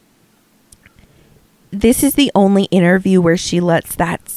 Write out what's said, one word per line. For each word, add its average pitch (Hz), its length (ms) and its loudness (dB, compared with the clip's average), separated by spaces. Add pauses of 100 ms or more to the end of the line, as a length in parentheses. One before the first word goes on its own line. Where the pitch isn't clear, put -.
(1700)
this 226 320 0
is 269 120 -2
the 277 200 0
only 202 300 2
interview 185 560 2
where 170 160 2
she 175 240 -4
lets 170 360 -2
that, - 280 -6 (120)